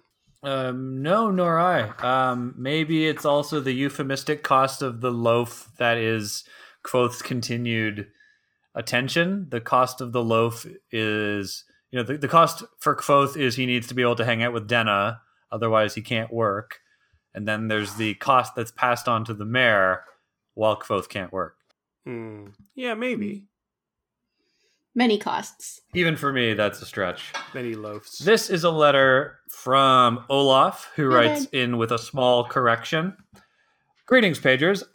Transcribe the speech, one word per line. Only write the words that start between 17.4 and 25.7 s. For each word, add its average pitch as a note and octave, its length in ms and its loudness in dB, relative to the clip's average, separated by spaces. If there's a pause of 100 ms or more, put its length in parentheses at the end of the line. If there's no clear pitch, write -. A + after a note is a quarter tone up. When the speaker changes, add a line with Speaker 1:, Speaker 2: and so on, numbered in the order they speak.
Speaker 1:
then A2 200 -2
there's G#2 280 -2
the A2 200 -2
cost B2+ 400 2
that's A#2 160 -6
passed B2 360 -2
on A2+ 180 0
to A2+ 80 -8
the G#2 120 -10
mayor G#2+ 580 2 (500)
while G#2+ 260 0
Kvothe G2 300 -4
can't F#2 240 -8
work. F2+ 240 -8 (480)
Speaker 2:
Hmm. A2 420 -12 (280)
Yeah, B3 180 -6
maybe. G#3+ 500 -6 (1500)
Speaker 3:
Many A#3 240 4
costs. - 640 -8 (120)